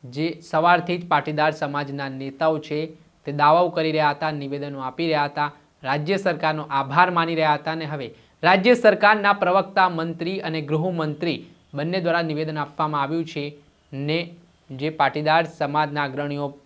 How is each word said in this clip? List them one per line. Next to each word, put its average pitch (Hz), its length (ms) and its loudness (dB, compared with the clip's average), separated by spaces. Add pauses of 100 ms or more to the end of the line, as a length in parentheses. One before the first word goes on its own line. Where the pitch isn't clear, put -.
જે 151 360 -6 (100)
સવારથી 175 480 4
જ 175 100 -12
પાટીદાર 151 420 2
સમાજના 143 580 -6
નેતાઓ 135 500 -2
છે 151 280 -6 (400)
તે 143 60 -8
દાવાઓ 151 360 6
કરી 160 240 0
રહ્યા 151 180 2
હતા, 151 200 -4
નિવેદનો 143 500 -8
આપી 131 260 -4
રહ્યા 151 180 2
હતા, 147 280 -4 (300)
રાજ્ય 151 340 -2
સરકારનો 160 540 0
આભાર 139 400 2
માની 165 240 0
રહ્યા 156 200 2
હતા 151 180 -6
અને 160 120 -6
હવે 143 300 -8 (280)
રાજ્ય 190 320 6
સરકારના 208 580 6
પ્રવક્તા 190 560 2
મંત્રી 170 520 -4
અને 160 200 -4
ગૃહમંત્રી 156 840 -2 (300)
બંને 165 260 -4
દ્વારા 170 220 0
નિવેદન 156 360 -4
આપવામાં 151 440 -2
આવ્યું 160 220 -2
છે 147 280 -8 (400)
ને 151 420 -4 (360)
જે 139 200 -6
પાટીદાર 151 540 2
સમાજના 147 580 -2
અગ્રણીઓ 143 500 -6 (140)